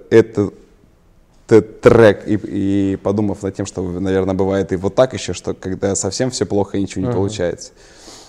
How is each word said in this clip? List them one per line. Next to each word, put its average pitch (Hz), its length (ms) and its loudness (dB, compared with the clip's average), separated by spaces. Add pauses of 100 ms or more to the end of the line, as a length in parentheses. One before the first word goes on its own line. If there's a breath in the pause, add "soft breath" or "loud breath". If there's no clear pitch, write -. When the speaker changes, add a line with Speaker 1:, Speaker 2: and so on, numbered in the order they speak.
Speaker 1:
это, 110 400 4 (1000)
этот 110 320 4
трек 110 440 6
и, 104 160 -2
и 98 640 -2
подумав 101 400 -2
над 98 100 -6
тем, 101 120 -6
что, - 180 -8
наверное, 92 500 -2
бывает 95 380 0
и 95 60 -2
вот 95 180 -4
так 127 180 4
ещё, 98 200 -8
что 90 200 -8
когда 95 420 -4
совсем 101 360 -4
всё 107 140 -4
плохо 101 320 -2
и 101 40 -2
ничего 95 200 -6
не 95 60 -2
Speaker 2:
Мгм. - 100 -4
Speaker 1:
получается, 95 540 -4 (580 loud breath)